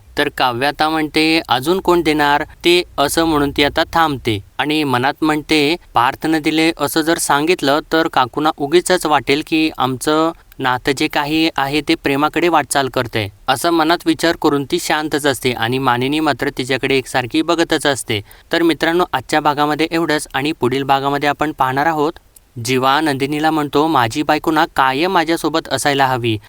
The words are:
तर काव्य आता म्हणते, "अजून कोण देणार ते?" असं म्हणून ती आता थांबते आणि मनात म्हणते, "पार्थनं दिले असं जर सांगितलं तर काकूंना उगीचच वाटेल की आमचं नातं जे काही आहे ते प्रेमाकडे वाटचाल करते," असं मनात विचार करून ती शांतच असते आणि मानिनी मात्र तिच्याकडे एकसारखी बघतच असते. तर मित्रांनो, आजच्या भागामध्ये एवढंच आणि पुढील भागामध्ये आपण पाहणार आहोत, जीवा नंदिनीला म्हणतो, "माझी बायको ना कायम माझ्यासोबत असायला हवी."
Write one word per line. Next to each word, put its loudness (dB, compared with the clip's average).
तर 0
काव्य 0
आता 0
म्हणते, 0
"अजून 0
कोण 2
देणार 2
ते?" 0
असं 0
म्हणून 0
ती 2
आता 0
थांबते 0
आणि -2
मनात 0
म्हणते, 0
"पार्थनं 0
दिले 0
असं -2
जर 0
सांगितलं 0
तर 2
काकूंना 0
उगीचच 0
वाटेल 0
की 0
आमचं 0
नातं -2
जे 0
काही 0
आहे 0
ते 0
प्रेमाकडे 0
वाटचाल 0
करते," -4
असं 0
मनात 2
विचार 0
करून 2
ती 0
शांतच -2
असते 0
आणि -2
मानिनी 0
मात्र 0
तिच्याकडे -2
एकसारखी -2
बघतच 0
असते. -2
तर 2
मित्रांनो, 0
आजच्या 0
भागामध्ये 0
एवढंच -2
आणि -2
पुढील -2
भागामध्ये 0
आपण -2
पाहणार 0
आहोत, 0
जीवा 2
नंदिनीला 0
म्हणतो, 0
"माझी 0
बायको 0
ना 2
कायम 0
माझ्यासोबत 0
असायला 0
हवी." 0